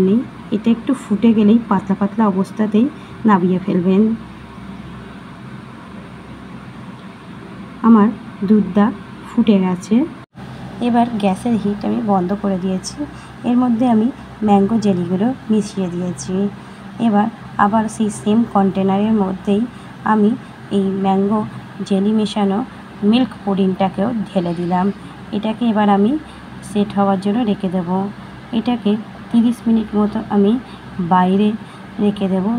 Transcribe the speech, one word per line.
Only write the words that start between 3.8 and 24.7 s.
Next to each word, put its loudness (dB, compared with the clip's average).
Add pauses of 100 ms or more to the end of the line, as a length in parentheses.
আমার 8 (360)
দুধটা 4 (400)
ফুটে 4
গেছে। 0 (840)
এবার 2 (100)
গ্যাসের 0
হিট -2
আমি 0
বন্ধ 2
করে -2
দিয়েছি। -4 (460)
এর 2
মধ্যে 2
আমি 4 (360)
ম্যাঙ্গো 4
জেলিগুলো 2 (220)
মিশিয়ে 0
দিয়েছি। -6 (640)
এবার 4 (300)
আবার 4
সেই -2
সেম 2 (120)
কন্টেনারের 2
মধ্যেই 0 (440)
আমি 4 (420)
এই 2 (160)
ম্যাঙ্গো 2 (440)
জেলি 2
মেশানো 0 (440)
মিল্ক 4 (100)
পুডিংটাকেও 0 (160)
ঢেলে -2
দিলাম। 0 (460)